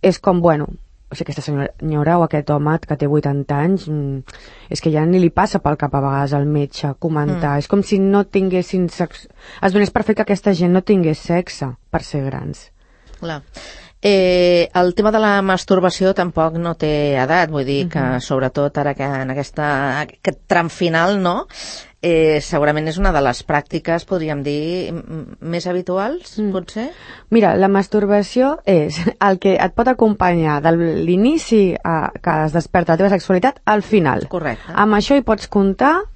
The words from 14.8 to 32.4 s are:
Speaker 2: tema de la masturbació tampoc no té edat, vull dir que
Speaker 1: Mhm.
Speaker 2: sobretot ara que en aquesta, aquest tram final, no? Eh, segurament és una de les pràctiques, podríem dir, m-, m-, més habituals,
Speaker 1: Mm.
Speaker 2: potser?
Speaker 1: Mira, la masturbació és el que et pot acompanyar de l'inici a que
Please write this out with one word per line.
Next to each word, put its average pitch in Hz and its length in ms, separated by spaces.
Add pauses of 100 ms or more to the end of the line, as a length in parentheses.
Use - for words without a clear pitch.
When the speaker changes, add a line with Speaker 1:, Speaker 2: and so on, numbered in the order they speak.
Speaker 2:
tema 202 180
de 220 60
la 208 240
masturbació 185 720
tampoc 160 480
no 170 160
té 147 400
edat, 156 320
vull 143 160
dir 139 240
que 160 100
Speaker 1:
Mhm. 127 220
Speaker 2:
sobretot 143 560
ara 143 160
que 139 100
en 135 280
aquesta, 143 680
aquest - 440
tram 170 240
final, 170 520
no? 185 260 (520)
Eh, 160 420
segurament 151 460
és 160 120
una 185 120
de 151 100
les 123 220
pràctiques, 165 640
podríem 156 380
dir, 151 500
m-, 170 160
m-, 156 160 (160)
més 170 240
habituals, 185 720
Speaker 1:
Mm. 208 140
Speaker 2:
potser? 214 400 (400)
Speaker 1:
Mira, 208 240
la 190 120
masturbació 208 1000
és 156 320 (200)
el 190 200
que 190 160
et - 180
pot 240 140
acompanyar 175 720
de 165 100 (320)
l'inici 208 800
a 165 280 (100)
que 156 240